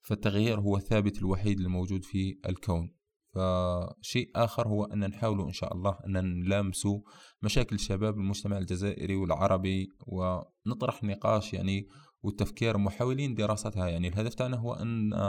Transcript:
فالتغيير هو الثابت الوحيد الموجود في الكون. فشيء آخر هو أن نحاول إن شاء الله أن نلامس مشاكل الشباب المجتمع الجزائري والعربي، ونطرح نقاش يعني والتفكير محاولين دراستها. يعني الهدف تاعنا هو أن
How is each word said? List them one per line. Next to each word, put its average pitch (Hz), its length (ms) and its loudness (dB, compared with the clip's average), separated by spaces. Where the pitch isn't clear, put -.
فالتغيير 104 600 2
هو 101 160 2
الثابت 101 420 2
الوحيد 95 420 2
الموجود 92 440 0
في 95 340 -2
الكون. 87 460 -2
فشيء 90 1040 0
آخر 117 320 2
هو 104 160 2
أن 101 240 -2
نحاول 101 320 0
إن 87 120 -2
شاء - 220 -4
الله 95 320 0
أن 92 340 0
نلامس 98 480 2
مشاكل 107 340 2
الشباب 104 420 0
المجتمع 101 400 0
الجزائري 92 580 -2
والعربي، 95 720 2
ونطرح 95 1000 -4
نقاش 104 500 0
يعني 95 340 -2
والتفكير 104 560 0
محاولين 127 560 0
دراستها. 104 540 0
يعني 85 200 0
الهدف 110 260 -2
تاعنا 127 220 -2
هو 117 160 -2
أن 113 380 0